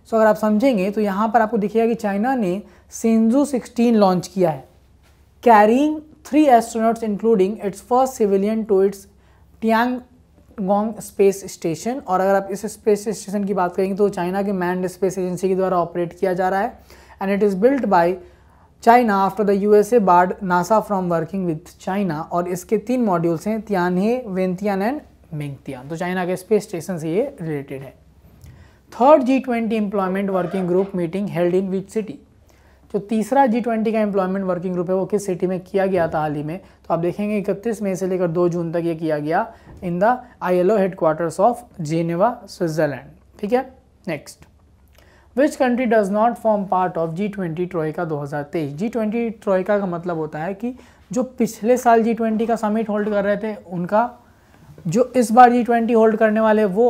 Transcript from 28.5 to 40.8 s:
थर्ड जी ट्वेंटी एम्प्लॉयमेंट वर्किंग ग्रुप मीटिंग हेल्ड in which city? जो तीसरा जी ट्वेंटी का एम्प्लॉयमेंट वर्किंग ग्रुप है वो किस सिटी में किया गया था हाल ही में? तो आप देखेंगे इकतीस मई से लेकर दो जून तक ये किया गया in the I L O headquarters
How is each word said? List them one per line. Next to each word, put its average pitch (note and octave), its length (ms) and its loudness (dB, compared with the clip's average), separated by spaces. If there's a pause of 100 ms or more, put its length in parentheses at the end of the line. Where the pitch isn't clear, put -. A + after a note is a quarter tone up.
थर्ड C#4 300 6
जी B3+ 160 2
ट्वेंटी A3+ 360 -2
एम्प्लॉयमेंट G3 540 -2
वर्किंग F#3 380 -2
ग्रुप F#3+ 280 0
मीटिंग F3+ 340 -4
हेल्ड F3 260 0
in G3 160 0
which F#3+ 260 -6
city? F#3+ 160 -6 (800)
जो G#3 60 -2
तीसरा A3 460 0
जी A#3+ 160 0
ट्वेंटी A3+ 300 -2
का A3 80 0
एम्प्लॉयमेंट G3 460 -2
वर्किंग F3+ 280 -4
ग्रुप F3 160 -4
है F#3 60 0
वो F#3+ 100 0
किस G3+ 200 -2
सिटी F3+ 220 -4
में F#3 140 -4
किया F#3+ 240 -2
गया F3+ 220 0
था D#3+ 120 -2
हाल D3+ 160 -4
ही D3 80 -6
में? D#3 140 -8
तो - 360 -10
आप E3 60 -2
देखेंगे G#3 380 -2
इकतीस G3 440 -4
मई G3 140 -2
से F#3 120 -4
लेकर F#3 200 -2
दो F3 220 2
जून E3+ 220 -4
तक E3+ 140 -2
ये E3 100 -2
किया D#3 240 -2
गया E3 260 -2 (380)
in F3 200 -4
the A#3+ 120 4 (280)
I F3+ 180 0
L F#3 100 2
O A3 60 4
headquarters F3 640 0